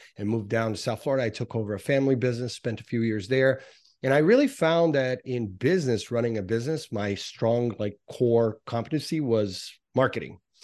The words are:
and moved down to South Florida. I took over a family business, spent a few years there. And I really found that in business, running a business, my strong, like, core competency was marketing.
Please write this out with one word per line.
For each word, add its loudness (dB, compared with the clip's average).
and -6
moved -2
down 0
to -6
South -4
Florida. 0
I -2
took -6
over -4
a -6
family 2
business, -2
spent -6
a -18
few -2
years -2
there. 2
And 2
I 6
really 6
found 2
that 0
in -4
business, 0
running 0
a -2
business, -4
my -2
strong, -2
like, -6
core 2
competency -4
was -2
marketing. 0